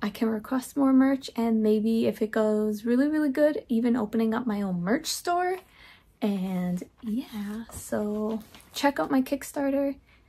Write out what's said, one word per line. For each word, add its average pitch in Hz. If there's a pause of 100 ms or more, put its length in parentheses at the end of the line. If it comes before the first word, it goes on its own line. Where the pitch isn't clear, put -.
I 208
can 220
request 226
more 269
merch, 269
and 226
maybe 214
if 214
it 214
goes 214
really, 247
really 302
good, 294
even 233
opening 220
up 233
my 208
own 180
merch 233
store. 359 (640)
And 185 (180)
yeah, 214
so 214 (280)
check 285
out 311
my 269
Kickstarter. 277 (340)